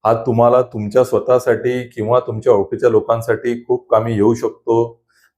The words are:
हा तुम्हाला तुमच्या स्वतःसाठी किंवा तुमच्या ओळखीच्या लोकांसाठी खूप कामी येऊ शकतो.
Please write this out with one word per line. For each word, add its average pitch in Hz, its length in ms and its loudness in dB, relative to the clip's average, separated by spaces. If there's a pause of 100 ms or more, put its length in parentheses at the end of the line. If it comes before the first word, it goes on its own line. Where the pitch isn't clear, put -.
हा 113 80 2
तुम्हाला 120 480 2
तुमच्या 110 420 -2
स्वतःसाठी 123 840 -2
किंवा 117 320 -2
तुमच्या 113 340 -2
ओळखीच्या 107 360 0
लोकांसाठी 117 760 -2
खूप 123 220 -4
कामी 113 240 2
येऊ 107 200 4
शकतो. 117 680 -4 (340)